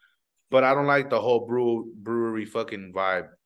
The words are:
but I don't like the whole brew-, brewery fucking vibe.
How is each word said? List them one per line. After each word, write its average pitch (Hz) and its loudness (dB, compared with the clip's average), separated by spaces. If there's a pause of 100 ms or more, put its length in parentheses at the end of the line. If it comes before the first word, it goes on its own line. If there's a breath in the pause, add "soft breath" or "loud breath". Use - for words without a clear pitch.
(500)
but 127 4
I 131 4
don't 143 0
like 139 2
the 117 2
whole 113 2
brew-, 120 0
brewery 113 -4
fucking 107 -8
vibe. 92 -2 (180)